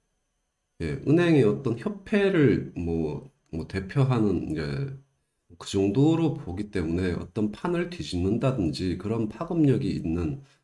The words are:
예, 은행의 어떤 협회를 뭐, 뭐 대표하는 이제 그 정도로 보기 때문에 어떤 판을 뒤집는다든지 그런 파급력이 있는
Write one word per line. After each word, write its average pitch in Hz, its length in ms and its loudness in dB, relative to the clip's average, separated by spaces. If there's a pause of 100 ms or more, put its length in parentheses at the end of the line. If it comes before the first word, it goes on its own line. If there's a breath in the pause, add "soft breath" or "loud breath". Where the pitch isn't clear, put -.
(800)
예, 82 120 -4 (140)
은행의 165 360 6
어떤 107 340 0
협회를 170 1000 2
뭐, 82 540 -4 (220)
뭐 80 160 -6
대표하는 101 840 0
이제 71 420 -4 (640)
그 - 120 -14
정도로 139 680 2
보기 90 360 -8
때문에 87 420 0
어떤 107 380 -2
판을 175 380 -4
뒤집는다든지 92 1080 -2
그런 107 320 -2
파급력이 139 600 2
있는 82 520 -2 (220 soft breath)